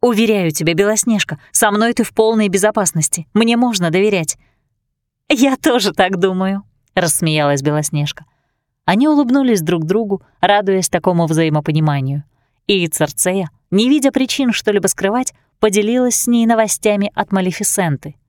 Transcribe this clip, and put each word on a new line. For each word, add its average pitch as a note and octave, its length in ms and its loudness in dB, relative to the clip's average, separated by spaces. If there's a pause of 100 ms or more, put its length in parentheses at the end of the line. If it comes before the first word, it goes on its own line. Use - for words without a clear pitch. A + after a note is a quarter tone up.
«Уверяю G#3+ 500 2
тебя, E3 240 -2
Белоснежка, G3+ 640 -2 (120)
со G#3+ 200 2
мной A3+ 220 0
ты A#3 100 0
в - 100 -6
полной A3 340 2
безопасности, F#3 840 -2
мне A#3 240 2
можно G#3+ 320 0
доверять». F#3 480 0 (880)
«Я C4 300 2
тоже G#3+ 360 0
так F#3 260 0
думаю», F#3+ 420 -2 (320)
рассмеялась D3+ 720 0
Белоснежка. D3 640 -4 (600)
Они G#3+ 220 2
улыбнулись C4 560 2
друг E3 220 -2
другу, G3 360 -2 (200)
радуясь G3 480 2
такому E3+ 360 0
взаимопониманию. D3+ 1000 0 (440)
И F#3 200 0
Церцея, F3 640 -2 (200)
не A3 200 2
видя C#4 220 2
причин C4 400 0
что-либо G3+ 360 0
скрывать, G#3 460 -2 (260)
поделилась A3 560 2
с - 120 -4
ней A#3 180 2
новостями G#3+ 680 0
от - 180 -4
Малефисенты. F#3 840 -2 (140)